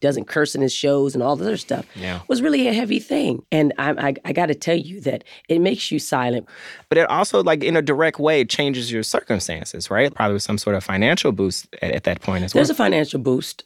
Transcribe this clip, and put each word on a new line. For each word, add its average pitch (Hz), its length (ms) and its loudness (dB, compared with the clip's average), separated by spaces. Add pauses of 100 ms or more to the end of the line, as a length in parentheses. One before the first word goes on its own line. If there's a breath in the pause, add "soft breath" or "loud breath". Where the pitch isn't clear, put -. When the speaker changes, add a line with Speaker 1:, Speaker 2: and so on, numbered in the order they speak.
Speaker 1:
doesn't 139 260 0
curse - 280 0
in 143 60 -4
his 131 120 2
shows 139 420 2
and 127 80 0
all 139 120 2
this 160 120 -4
other 214 100 -2
stuff, - 300 -6 (100)
Speaker 2:
Yeah. - 320 -6
Speaker 1:
was 247 140 0
really 277 260 2
a 226 60 0
heavy 240 260 -2
thing. 220 500 -2
And 147 280 2
I, 143 300 -2
I, 139 60 -2 (120)
I - 80 -6
gotta 156 200 0
tell 170 220 0
you 170 240 -6
that - 240 -4 (240 loud breath)
it 165 120 4
makes - 300 0
you 156 80 -2
silent. 123 480 0 (440 loud breath)
Speaker 2:
But 156 80 6
it 165 100 4
also, 185 340 2
like, 160 220 2
in 165 100 2
a 160 80 6
direct 147 380 0
way, 151 240 4
changes 127 480 -2
your 110 100 -2
circumstances, - 880 -4
right? 131 240 2
Probably 104 200 0
with 101 80 -2
some 104 160 -2
sort 101 180 0
of 98 80 -4
financial 113 480 2
boost 95 340 -2 (160)
at, - 100 -4
at - 120 -4
that 87 160 -2
point 90 240 -2
as 92 80 -6
Speaker 1:
There's - 160 4
Speaker 2:
well. 311 60 -2
Speaker 1:
a - 20 -2
financial 175 420 0
boost. 127 480 -2